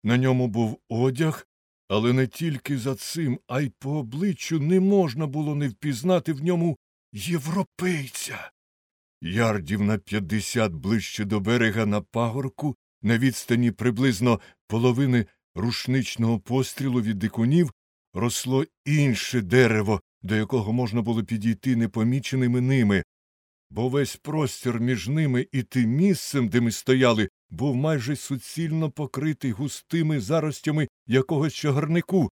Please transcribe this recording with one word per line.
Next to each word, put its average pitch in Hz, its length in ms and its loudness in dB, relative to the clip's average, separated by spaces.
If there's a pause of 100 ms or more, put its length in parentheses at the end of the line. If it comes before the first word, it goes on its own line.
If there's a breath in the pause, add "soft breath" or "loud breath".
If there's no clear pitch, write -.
На 113 120 4
ньому 127 320 2
був 110 400 -2
одяг, 127 580 -2 (420)
але 107 240 2
не 131 140 2
тільки 147 520 -6
за 131 160 -4
цим, 143 520 -4
а 127 140 -4
й 139 180 -4
по 143 200 -4
обличчю 151 640 -4
не 175 200 2
можна 175 460 2
було 147 280 -2
не 147 140 0
впізнати 151 640 0
в 139 120 -6
ньому 170 320 0 (360)
європейця. 156 1400 -6 (680)
Ярдів 101 600 0
на 104 160 2
п'ятдесят 104 760 -2
ближче 98 520 -2
до 104 160 0
берега 113 460 2
на 104 140 0
пагорку, 131 760 -4 (260)
на 110 160 2
відстані 120 520 2
приблизно 120 680 0 (260 loud breath)
половини 123 600 2 (280 soft breath)
рушничного 117 880 -2
пострілу 127 600 -2
від 104 160 -2
дикунів, 120 540 2 (420)
росло 127 500 0 (200)
інше 139 560 2
дерево, 110 600 4 (220)
до 98 140 -2
якого 110 360 0
можна 120 300 -2
було 110 220 -2
підійти 113 520 -2
непоміченими 120 840 0
ними, 117 440 2 (680)
бо 113 180 -2
весь 135 280 0
простір 127 640 -4
між 120 280 -2
ними 139 440 0
і 131 100 -2
тим 117 280 0
місцем, 139 580 0
де 120 120 2
ми 117 120 2
стояли, 120 560 4 (220)
був 160 260 -2
майже 139 400 0
суцільно 156 760 -4
покритий 143 600 -4
густими 151 680 -2
заростями 151 680 0 (180)
якогось 135 480 2
чагарнику. 151 840 0